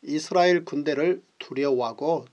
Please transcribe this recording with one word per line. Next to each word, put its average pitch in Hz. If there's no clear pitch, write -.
이스라엘 175
군대를 151
두려워하고 131